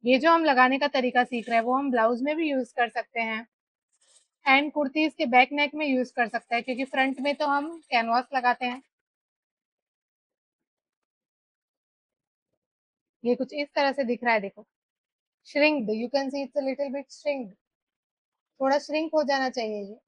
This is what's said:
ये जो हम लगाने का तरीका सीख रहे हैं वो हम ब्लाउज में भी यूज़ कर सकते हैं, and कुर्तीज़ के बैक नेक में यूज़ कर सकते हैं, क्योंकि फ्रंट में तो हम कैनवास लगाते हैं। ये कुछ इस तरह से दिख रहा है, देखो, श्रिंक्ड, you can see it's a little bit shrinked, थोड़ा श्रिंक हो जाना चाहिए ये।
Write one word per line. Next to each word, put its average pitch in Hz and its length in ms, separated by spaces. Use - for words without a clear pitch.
ये 247 160
जो 320 120
हम 330 140
लगाने 262 340
का 285 100
तरीका 247 360
सीख 233 240
रहे 233 80
हैं 226 80
वो 254 120
हम 277 140
ब्लाउज 240 320
में 294 120
भी 320 140
यूज़ 262 260
कर 240 140
सकते 233 320
हैं, 226 240
and 277 280
कुर्तीज़ 294 420
के 320 120
बैक 254 260
नेक 294 220
में 302 120
यूज़ 254 280
कर 240 120
सकते 233 280
हैं, 233 80
क्योंकि 254 240
फ्रंट 269 340
में 285 140
तो 294 120
हम 285 340
कैनवास 233 540
लगाते 247 300
हैं। 254 160
ये 240 120
कुछ 262 180
इस 294 220
तरह 277 160
से 277 120
दिख 240 200
रहा 240 100
है, 214 60
देखो, 196 260
श्रिंक्ड, 285 440
you 220 180
can 277 220
see 277 120
it's 277 140
a 277 60
little 269 300
bit 277 180
shrinked, 262 420
थोड़ा 269 200
श्रिंक 311 340
हो 311 100
जाना 262 260
चाहिए 214 320
ये। 202 160